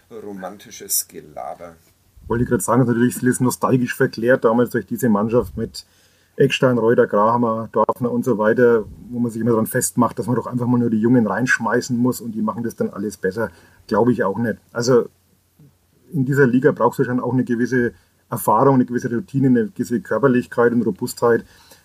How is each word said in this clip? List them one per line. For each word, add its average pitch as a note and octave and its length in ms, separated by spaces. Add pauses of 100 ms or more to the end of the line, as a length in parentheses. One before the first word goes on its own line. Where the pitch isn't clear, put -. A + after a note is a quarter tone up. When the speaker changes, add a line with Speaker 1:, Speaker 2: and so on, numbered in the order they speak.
(120)
Speaker 1:
romantisches G2+ 960
Gelaber? D#2 680 (520)
Speaker 2:
Wollte A#2+ 160
ich A#2+ 60
grad A#2+ 120
sagen, A#2+ 200
ist B2 80
natürlich A#2+ 260
vieles B2 240
nostalgisch B2 560
verklärt, B2+ 480
damals A#2 280
durch A2+ 140
diese A#2+ 220
Mannschaft A2 480
mit A2 300 (500)
Eckstein, C3+ 420
Reuter, A#2 300
Grahammer, A2+ 640
Dorfner A#2+ 400
und A#2+ 140
so A#2+ 120
weiter, A2+ 480 (240)
wo A#2+ 100
man A#2+ 120
sich A2+ 100
immer A#2 100
dran A2 160
festmacht, - 520
dass G2+ 80
man B2 80
doch A2 120
einfach A#2+ 200
mal B2 120
nur A#2+ 100
die A2 100
Jungen A#2 280
reinschmeißen A#2 720
muss A#2+ 220
und A2+ 140
die G#2+ 80
machen G#2+ 220
das A2+ 120
dann A2 140
alles G2+ 280
besser. F#2+ 340 (360)
Glaube A2 240
ich A2+ 120
auch G2 140
nicht. A2+ 200 (160)
Also A#2+ 340 (1040)
in C3+ 140
dieser C3+ 220
Liga C3 240
brauchst A#2 280
du C#3 60
schon B2 160
auch A#2+ 120
eine B2+ 120
gewisse A#2+ 480 (360)
Erfahrung, A#2+ 460
eine B2+ 100
gewisse A#2+ 240
Routine, A#2 380
eine A#2+ 200
gewisse A#2 340
Körperlichkeit A#2+ 680
und A#2+ 120
Robustheit, A#2 600 (400)